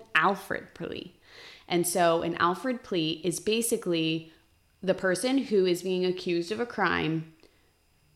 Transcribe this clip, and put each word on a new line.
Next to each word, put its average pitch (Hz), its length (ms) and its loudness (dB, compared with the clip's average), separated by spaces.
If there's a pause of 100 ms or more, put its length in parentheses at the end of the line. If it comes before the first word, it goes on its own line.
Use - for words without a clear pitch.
(160)
Alford 180 580 0
plea. - 420 -10 (500)
And 170 220 0
so 170 360 4
an 170 120 -2
Alford 185 480 0
plea 165 400 -2
is 170 160 -2
basically 170 920 0 (480)
the 185 120 2
person 185 440 0
who 208 280 2
is 175 160 2
being 185 240 0
accused 180 460 -2
of 214 80 -6
a 240 60 -2
crime 170 680 -2 (840)